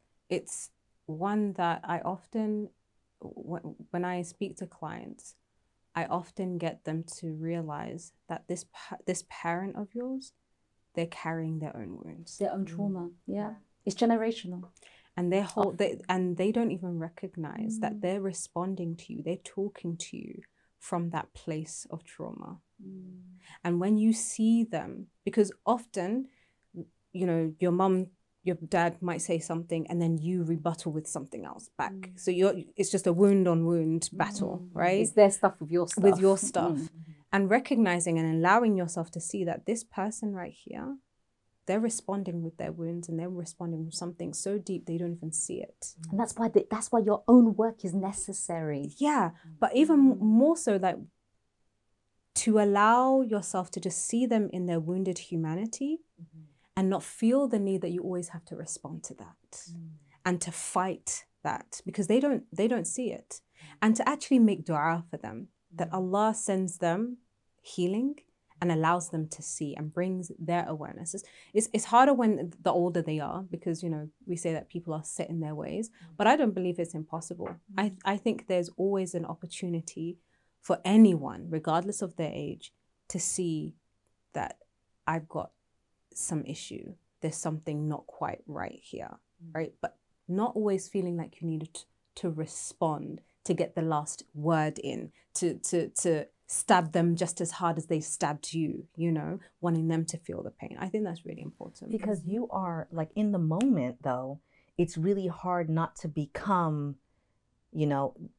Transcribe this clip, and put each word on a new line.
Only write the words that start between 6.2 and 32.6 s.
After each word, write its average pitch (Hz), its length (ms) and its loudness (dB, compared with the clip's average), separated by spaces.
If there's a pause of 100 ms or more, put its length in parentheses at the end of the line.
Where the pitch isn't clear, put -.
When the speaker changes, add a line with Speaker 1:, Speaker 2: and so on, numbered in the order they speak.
Speaker 1:
get 165 280 -6
them 160 180 -4 (160)
to 165 140 -6
realize 160 800 -6 (140)
that - 200 -10
this 175 240 -6
pa-, - 340 -16
this 180 240 -4
parent 175 460 -4
of 202 180 -10
yours, 262 400 -8 (640)
they're 165 120 -2
carrying 160 520 -4
their 151 160 -8
own 92 220 -10
wounds. - 400 -16
Speaker 2:
Their 196 160 0
own 196 120 -2
Speaker 3:
Mm. - 20 -8
Speaker 2:
trauma, 175 440 -4 (140)
yeah. 202 100 -6
Speaker 3:
Yeah. 208 200 -6 (300)
Speaker 2:
It's 190 100 -2
generational. 226 760 0 (460)
Speaker 1:
And 175 140 0
they 190 100 4
hold, 196 360 0
they, 185 180 2
Speaker 2:
Often. - 140 -14
Speaker 1:
and 185 280 0
they 190 160 2
don't 233 180 2
even 175 260 -6
recognize 170 840 -6
that 214 160 -2
Speaker 2:
Mm. 208 60 -10
Speaker 1:
they're 190 200 -2
responding 180 760 -4
to - 180 -14
you, - 80 -8
they're 165 220 -4
talking 196 540 -6
to - 200 -12
you - 240 -14 (380)
from 170 320 -4
that - 220 -6
place - 560 -8
of 165 160 -12
trauma. - 560 -14 (200)
Speaker 2:
Mm. 185 400 -16 (420)
Speaker 1:
And 175 180 2
when 208 160 4
you 220 160 6
see 226 500 4
them, 196 440 -6 (180)
because 208 260 4 (140)
often, 226 640 -2 (840)
you 185 160 -2
know, 165 320 2
your 180 140 4
mum, 185 340 4 (380)
your 175 100 0
dad 170 460 0
might 175 200 -2
say 170 180 0
something 165 480 -4
and 170 140 0
then 165 160 2
you 175 260 0
rebuttal 165 480 -2
with 156 160 -6
something 135 380 -8
else - 320 -14
back. - 160 -4
Speaker 2:
Mm. 190 260 -14
Speaker 1:
So - 120 -2
you're, 185 240 4 (200)